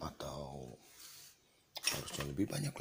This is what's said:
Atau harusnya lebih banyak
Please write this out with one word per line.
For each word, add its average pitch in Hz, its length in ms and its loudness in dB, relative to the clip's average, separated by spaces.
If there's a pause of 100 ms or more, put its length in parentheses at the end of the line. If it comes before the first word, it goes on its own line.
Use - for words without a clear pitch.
Atau 69 720 -2 (1200)
harusnya 71 400 0
lebih - 160 6
banyak 143 320 2